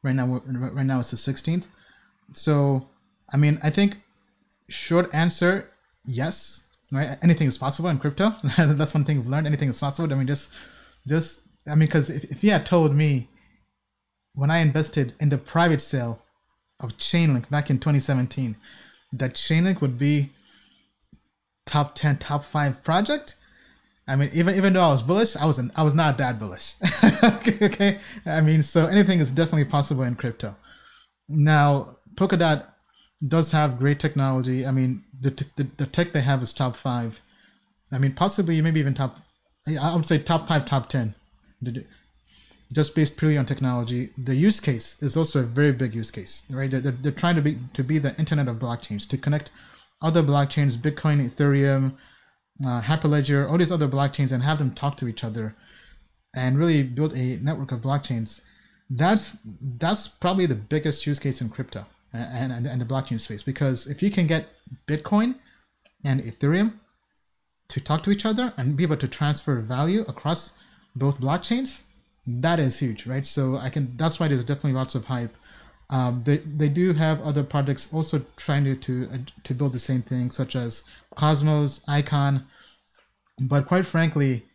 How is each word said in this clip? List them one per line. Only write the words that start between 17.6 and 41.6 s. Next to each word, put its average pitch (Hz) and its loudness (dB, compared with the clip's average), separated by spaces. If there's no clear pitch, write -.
in 131 2
twenty 147 2
seventeen, 127 -2
that 127 -4
Chainlink 175 0
would 131 -2
be 143 0
top 143 0
ten, 143 0
top 143 -4
five 143 -2
project. 214 -2
I 135 -2
mean, 143 2
even, 170 2
even 190 4
though 180 6
I 165 6
was 131 4
bullish, 190 2
I 151 -2
wasn't, 127 0
I 156 0
was 147 4
not 147 2
that 123 -2
bullish. 101 -10
<laughs> - -8
Okay, 214 4
okay. 202 2
I 160 -2
mean, 156 6
so 156 2
anything 185 6
is 135 2
definitely 156 2
possible 139 0
in 123 -2
crypto. 110 -8
Now, 147 4
Polkadot 170 2
does 160 2
have 147 2
great 143 2
technology. 131 0
I 131 -4
mean, 131 0
the, 131 0
t-, - -8
the, 143 -2
the 139 -4
tech 175 -2
they 147 0
have 131 2
is 117 -8
top 123 -2
five. 120 -6
I 123 -4
mean, 135 2
possibly 170 0
maybe 160 2
even 139 0
top, 131 -4
I 156 -2
would 160 2
say 156 2
top 160 -2
five, 151 2
top - -2
ten. 117 -4